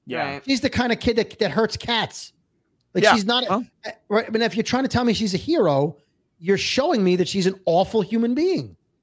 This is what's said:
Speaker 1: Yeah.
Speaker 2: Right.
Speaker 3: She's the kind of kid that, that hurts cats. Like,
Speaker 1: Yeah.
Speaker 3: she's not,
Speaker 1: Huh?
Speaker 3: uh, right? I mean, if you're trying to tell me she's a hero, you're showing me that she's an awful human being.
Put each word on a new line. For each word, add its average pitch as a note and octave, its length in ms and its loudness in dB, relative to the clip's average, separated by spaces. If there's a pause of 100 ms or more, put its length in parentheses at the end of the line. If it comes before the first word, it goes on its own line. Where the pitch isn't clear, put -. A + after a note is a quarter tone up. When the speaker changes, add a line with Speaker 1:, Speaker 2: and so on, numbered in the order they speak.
Speaker 1:
Yeah. C#3 300 -6
Speaker 2:
Right. C#3+ 100 -14
Speaker 3:
She's C4 160 0
the C4 80 0
kind A#3+ 240 0
of - 80 -2
kid A3+ 160 0
that, - 220 -2
that G3 120 0
hurts G#3+ 240 0
cats. - 560 -4 (600)
Like, G3 100 2
Speaker 1:
Yeah. G#3 100 6
Speaker 3:
she's G#3 120 2
not, A#3+ 200 0
Speaker 1:
Huh? G#3 160 -2 (240)
Speaker 3:
uh, G#3+ 40 -8 (180)
right? A3 180 0
I - 60 -12
mean, A3 100 0
if A3+ 140 0
you're A3+ 80 0
trying B3 200 -2
to C4+ 60 -2
tell B3 140 -2
me A#3+ 100 2
she's F#3 200 -2
a F#3 40 0
hero, E3 600 0 (420)
you're F#3 180 2
showing C4+ 460 0
me F3+ 140 2
that F3+ 100 0
she's F#3+ 180 -2
an F#3+ 200 -2
awful F#3 360 2
human A3+ 340 -2
being. D4 420 -2 (260)